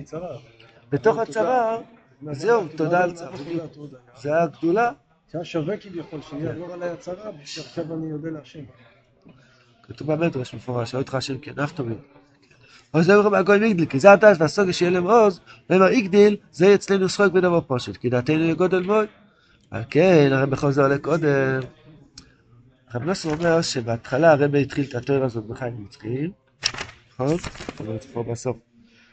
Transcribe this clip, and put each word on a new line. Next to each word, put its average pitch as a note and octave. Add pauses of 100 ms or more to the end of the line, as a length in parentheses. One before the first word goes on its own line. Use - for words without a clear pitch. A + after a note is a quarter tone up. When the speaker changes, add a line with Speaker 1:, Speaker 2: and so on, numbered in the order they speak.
Speaker 1:
צרה. D#3+ (540)
Speaker 2:
בתוך G#3+
Speaker 1:
אבל A3+
Speaker 2:
הצרה, A3+ (420)
Speaker 1:
תודה. D3+
Speaker 2:
זהו, G3
Speaker 1:
מה D3
Speaker 2:
תודה E3
על F3+
Speaker 1:
זה E3+
Speaker 2:
צרה. C3
Speaker 1:
תודה, D#3+
תודה. C#3+ (240)
Speaker 2:
זה D3+
הגדולה. E3+ (400)
Speaker 1:
שהיה E3
שווה E3
כביכול, E3+
שאני C#3+
Speaker 2:
כן. D#3+
Speaker 1:
אעבור E3+
עליי F3
הצרה, F#3 (120)
ושעכשיו D#3+
אני D#3+
אודה D3+
להשם. D#3+ (1200)
Speaker 2:
כתוב C#3+
במדרש D3+
מפורש, A#2+
"עוד C3
לך -
השם C3
כנפתו C#3
בי." A2+ (1000)
"עוז D#3+
יאמרו G#3
בגויים G3+
הגדיל, F#3
כי C3+
זה F#3+
הדס G3+
והסוגיה F3+
שיהיה F3
להם F3+
עוז, G#3 (300)
ויאמר F#3
הגדיל, G3+ (160)
זה F#3+
אצלנו F#3+
שחוק G3
ודבר F3
פשוט, A#2+
כי B2
דעתנו C3
יהיה E3
גודל F3+
מאוד." G#3 (680)
על G#2+
כן, D#3
הרב C3+
חוזר C#3
לקודם. C#3 (1400)
רב B2
נוסף D#3+
אומר E3
שבהתחלה B2+
הרב C#3+
התחיל C#3
את -
התורה C3+
הזאת A2+
בחיים A#2
נצחיים, A#2+ (840)
נכון? C#3+
זאת -
אומרת, G#2+
פה A#2
בסוף. A#2 (560)